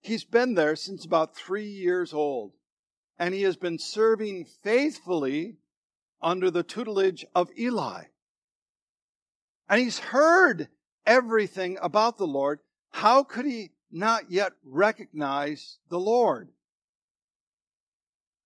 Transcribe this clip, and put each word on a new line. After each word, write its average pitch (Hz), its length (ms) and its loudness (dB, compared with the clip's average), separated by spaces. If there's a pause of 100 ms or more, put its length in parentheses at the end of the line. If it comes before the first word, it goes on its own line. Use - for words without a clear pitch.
he's 214 240 -8
been 240 300 2
there 156 220 2
since 185 280 -12
about 160 300 0
three 208 360 -8
years 180 420 -2
old, 139 400 -4 (640)
and 175 140 -2
he 196 100 -4
has 190 140 2
been 170 220 -4
serving 214 680 0
faithfully 185 1120 -2 (640)
under 180 300 0
the 170 120 -2
tutelage 196 640 -2 (100)
of 180 220 2
Eli. 143 500 -4 (1600)
And 208 140 4
he's 247 180 -2
heard 294 680 4 (380)
everything 214 760 2
about 214 380 0
the 196 80 -2
Lord. 139 340 -2 (300)
How 240 320 4
could 254 240 -6
he 226 240 -6 (200)
not 208 400 -2
yet 185 220 0 (100)
recognize 147 1160 -6 (100)
the 175 120 -6
Lord? 214 500 0 (2000)